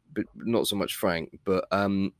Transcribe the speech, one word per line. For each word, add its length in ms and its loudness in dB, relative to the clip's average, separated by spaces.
but 100 -2
not 320 0
so 100 0
much 200 -4
Frank, 480 -2
but, 260 2
um, 500 2